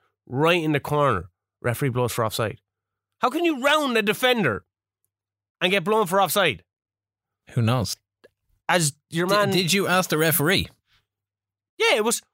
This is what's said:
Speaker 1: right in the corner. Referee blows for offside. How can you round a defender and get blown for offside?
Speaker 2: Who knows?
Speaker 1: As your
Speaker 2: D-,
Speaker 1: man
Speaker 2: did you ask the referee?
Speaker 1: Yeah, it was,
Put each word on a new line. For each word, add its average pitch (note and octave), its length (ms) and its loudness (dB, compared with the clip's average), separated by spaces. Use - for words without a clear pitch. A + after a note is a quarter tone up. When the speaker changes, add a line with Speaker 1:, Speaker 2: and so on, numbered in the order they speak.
Speaker 1:
right D#3+ 360 0
in D#3 120 0
the C#3+ 80 2
corner. C3+ 480 0
Referee B2+ 280 -2
blows A#2+ 220 -2
for A#2 140 -2
offside. A2 340 -4
How B3 100 2
can D#4+ 160 -2
you D4 180 -2
round C#4+ 340 2
a A3 40 0
defender G#3 640 0
and F3+ 100 0
get G3 140 -2
blown G#3+ 220 2
for F#3 140 0
offside? E3+ 420 0
Speaker 2:
Who B2 100 -2
knows? A#2 340 0
Speaker 1:
As D#3+ 240 2
your E3+ 180 -4
Speaker 2:
D-, F#3+ 60 2
Speaker 1:
man G3+ 180 2
Speaker 2:
did F3+ 200 0
you G3 160 0
ask F3+ 220 0
the D#3 80 0
referee? D#3 500 0
Speaker 1:
Yeah, G#4+ 180 2
it G#3+ 80 0
was, A3+ 180 -2